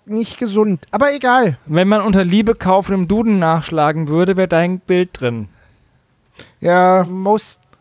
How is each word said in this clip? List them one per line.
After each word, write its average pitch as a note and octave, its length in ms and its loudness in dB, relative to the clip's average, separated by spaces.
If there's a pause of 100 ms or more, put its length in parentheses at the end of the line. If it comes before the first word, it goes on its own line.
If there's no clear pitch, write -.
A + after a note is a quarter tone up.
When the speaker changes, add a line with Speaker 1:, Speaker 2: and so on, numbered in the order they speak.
Speaker 1:
nicht G#3+ 340 -8
gesund. G#3 520 -2
Aber C#4+ 240 0
egal. B3 500 0
Speaker 2:
Wenn E3+ 240 0
man G#3 140 2
unter G3 220 2
Liebe G#3 300 2
kaufen F#3+ 380 0
im F#3 160 -2
Duden G#3+ 300 0
nachschlagen D#3+ 720 -2
würde, F3+ 280 0
wäre F#3 120 0
dein F3 320 0
Bild F3+ 400 -2
drin. A#2 280 -6 (1120)
Speaker 3:
Ja. F3+ 480 4
Speaker 1:
Most, F#3+ 520 -4 (200)